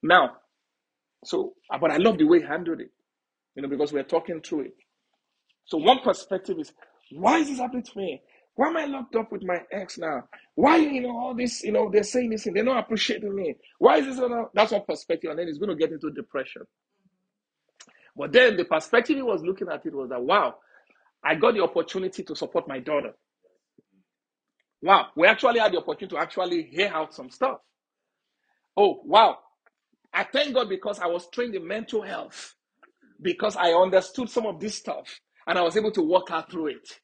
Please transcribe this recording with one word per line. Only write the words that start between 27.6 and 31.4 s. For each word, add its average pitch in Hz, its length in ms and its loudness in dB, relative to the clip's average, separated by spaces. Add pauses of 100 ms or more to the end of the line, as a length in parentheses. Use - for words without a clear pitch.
Oh, 196 280 4
wow. 185 340 6 (720)
I 185 140 -2
thank 285 300 -2
God 233 160 0
because 196 300 -6
I 175 60 -4
was 175 220 -4
trained 240 260 -6